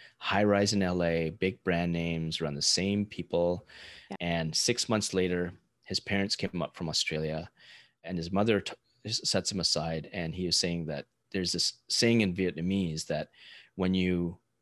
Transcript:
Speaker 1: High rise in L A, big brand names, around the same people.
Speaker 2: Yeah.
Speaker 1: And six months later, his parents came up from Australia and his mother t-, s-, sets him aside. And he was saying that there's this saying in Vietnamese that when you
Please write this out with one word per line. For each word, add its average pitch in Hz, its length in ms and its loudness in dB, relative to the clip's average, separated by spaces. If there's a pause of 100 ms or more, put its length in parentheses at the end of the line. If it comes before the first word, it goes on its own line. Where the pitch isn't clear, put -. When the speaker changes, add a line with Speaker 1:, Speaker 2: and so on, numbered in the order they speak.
(180)
Speaker 1:
High 101 260 2
rise 101 300 4
in 98 80 4
L 90 220 2
A, 82 260 2
big 92 340 -4
brand 87 300 0
names, 82 480 -2
around 73 140 -2
the 73 60 -6 (180)
same 101 260 0
people. 87 600 -2 (420)
Speaker 2:
Yeah. - 100 -10
Speaker 1:
And 85 360 -2
six - 340 0
months 107 240 0
later, 90 400 0 (300)
his - 180 -4
parents 101 340 0
came 92 260 -4
up - 140 -6
from 82 140 -6
Australia 78 600 -2 (540)
and 90 140 -6
his 82 140 -4
mother 104 300 4
t-, - 120 -8 (320)
s-, 107 240 -4
sets - 220 0
him 98 100 -2
aside. 82 520 -2
And 82 220 -4
he 90 100 -2
was 85 120 2
saying 85 300 0
that 73 180 -6 (260)
there's 92 200 -2
this 85 220 0 (160)
saying 117 320 4
in 92 140 2
Vietnamese 90 720 0
that 78 220 -2 (460)
when 92 180 2
you 90 460 2 (220)